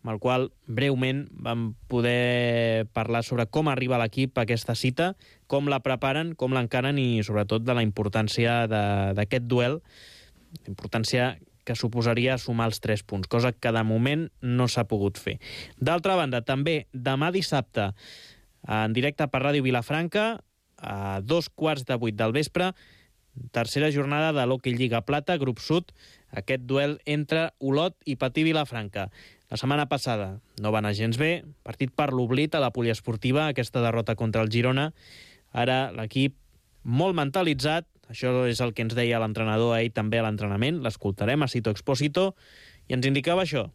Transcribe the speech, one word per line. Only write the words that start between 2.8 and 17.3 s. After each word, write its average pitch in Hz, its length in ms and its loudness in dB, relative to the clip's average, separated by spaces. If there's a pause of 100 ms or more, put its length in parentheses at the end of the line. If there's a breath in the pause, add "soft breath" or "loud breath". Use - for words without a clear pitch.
parlar 113 320 0
sobre 120 240 0
com 156 160 2
arriba 127 320 0
l'equip 131 400 0
a 120 80 2
aquesta 113 320 -2
cita, 165 360 0 (360 soft breath)
com 143 160 2
la 139 160 0
preparen, 139 560 -2
com 131 160 0
l'encaren 127 480 0
i, 117 240 2
sobretot, 107 400 0
de 123 80 2
la 120 80 2
importància 110 880 0
de, 107 120 2 (360)
d'aquest 120 320 0
duel, 127 300 2 (920 loud breath)
importància 113 640 -2 (320)
que 120 80 -4
suposaria 120 640 2
sumar 117 320 0
els - 80 -6
tres 107 240 -2
punts, 95 240 -6
cosa 120 240 2
que 117 240 -2
de 113 80 2
moment 123 460 2 (120)
no 123 300 2
s'ha 117 160 -2
pogut 101 320 0
fer. - 220 -6 (340 loud breath)
D'altra 170 400 2
banda, 127 320 0
també 143 380 0 (100)
demà 135 400 0